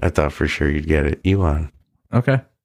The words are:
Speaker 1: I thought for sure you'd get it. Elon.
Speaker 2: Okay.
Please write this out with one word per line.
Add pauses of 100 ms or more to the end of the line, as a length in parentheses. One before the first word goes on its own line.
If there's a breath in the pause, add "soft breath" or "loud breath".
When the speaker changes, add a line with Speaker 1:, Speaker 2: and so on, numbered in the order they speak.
Speaker 1:
I
thought
for
sure
you'd
get
it.
Elon. (420)
Speaker 2:
Okay. (240)